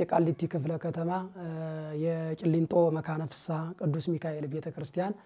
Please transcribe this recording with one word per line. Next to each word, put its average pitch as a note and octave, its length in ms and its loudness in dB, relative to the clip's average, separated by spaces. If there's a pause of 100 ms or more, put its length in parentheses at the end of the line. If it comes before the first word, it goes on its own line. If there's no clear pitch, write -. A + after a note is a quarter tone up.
ቃሊቲ E3 420 4
ክፍለ D#3 300 -2
ከተማ፣ E3 340 -2 (240)
እ፣ F3+ 100 -10 (520)
የቂሊንጦ D#3+ 760 2 (180)
መካነ D#3 340 -2
ፍስሐ - 340 -4 (160)
ቅዱስ D#3 320 0
ሚካኤል D#3 400 -2
ቤተክርስቲያን፣ D#3 680 -4 (120)